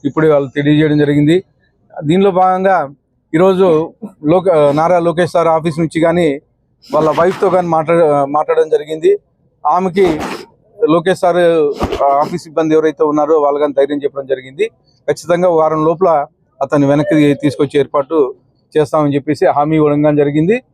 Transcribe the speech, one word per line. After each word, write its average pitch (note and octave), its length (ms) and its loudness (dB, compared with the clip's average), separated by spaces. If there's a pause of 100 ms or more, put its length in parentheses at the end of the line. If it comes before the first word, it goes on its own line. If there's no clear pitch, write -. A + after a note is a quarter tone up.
ఇప్పుడే D#3 240 0
వాళ్ళు C#3+ 280 2
తెలియజేయడం D3 420 2
జరిగింది. D3 460 2 (600)
దీనిలో F#3+ 260 2
భాగంగా F#3 460 0 (580)
ఈరోజు F3 600 2 (300)
లోక-, D#3+ 540 2
నారా F3 200 2
లోకేష్ E3+ 340 -2
సార్ E3 160 0
ఆఫీస్ D#3+ 300 -2
నుంచి E3 220 -4
కానీ E3 400 0 (540)
వాళ్ళ D#3 160 2 (100)
వైఫ్తో F#3 300 0
కానీ F3+ 180 0
మాట్లా-, D#3+ 560 0
మాట్లాడడం D#3 440 0
జరిగింది. D#3 500 -2 (480)
ఆమెకి F3 520 0 (720)
లోకేష్ E3+ 280 0
సార్ F3 220 0 (600)
ఆఫీస్ C#3+ 400 0
సిబ్బంది D#3+ 320 -2
ఎవరైతే D#3 300 0
ఉన్నారో D3+ 360 2
వాళ్ళు C#3+ 200 0
కానీ D3 120 -2
ధైర్యం C#3 320 0
చెప్పడం C#3 220 -8
జరిగింది. C3+ 440 -6 (380)
ఖచ్చితంగా E3+ 400 -2
వారం D#3 360 0
లోపల D#3+ 420 0 (360)
అతన్ని C#3 240 0
వెనక్కి D3 480 2
తీసుకొచ్చే D3 460 -2
ఏర్పాటు C#3 540 -2 (420)
చేస్తామని D3 380 0
చెప్పేసి C#3+ 320 -2
హామీ D3+ 300 0
ఇవ్వడం D3 260 2
కానీ D3+ 140 2
జరిగింది. D#3 460 0 (120)